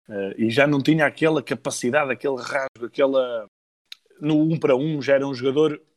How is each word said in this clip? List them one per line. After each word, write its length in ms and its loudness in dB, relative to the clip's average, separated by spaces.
eh, 300 -8
e 120 2
já 160 4
não 140 2
tinha 260 4
aquela 360 0
capacidade, 720 -2
aquele 240 -2
rasgo, 500 -6
aquela, 600 -2
no 200 2
um 180 2
para 180 4
um 260 -2
já 120 2
era 120 0
um 80 -6
jogador 460 0